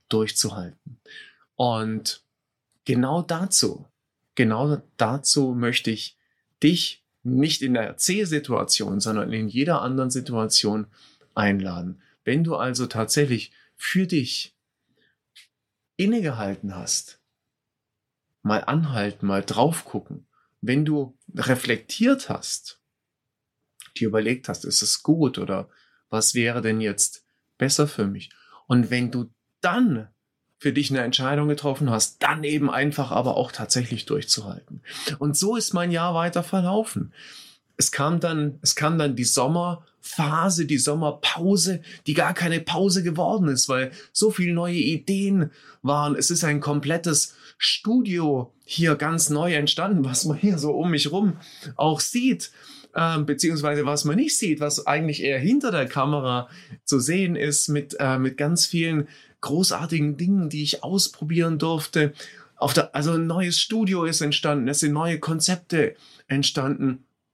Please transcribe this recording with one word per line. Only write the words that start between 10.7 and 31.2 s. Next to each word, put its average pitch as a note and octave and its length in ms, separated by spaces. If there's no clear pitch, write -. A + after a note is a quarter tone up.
einladen. F#2+ 640
Wenn D3 200
du E3 100
also B2 320
tatsächlich A#2+ 640
für - 320
dich - 480
innegehalten A2+ 800
hast, - 440
mal G#2 220
anhalten, A#2+ 640
mal G2 160
drauf C#3 420
gucken, - 420
wenn C3 240
du D3 340
reflektiert C3 920
hast, - 520
dir A#2 120
überlegt A2 400
hast, - 160
ist - 180
es - 200
gut D3 360
oder G2 300
was G#2+ 240
wäre A#2+ 280
denn A2 180
jetzt - 440
besser C#3+ 300
für G#2+ 180
mich? G2 240
Und B2 240
wenn B2 200
du B2 220
dann F3+ 480
für C3+ 140
dich C3+ 180
eine C3+ 120
Entscheidung C3+ 460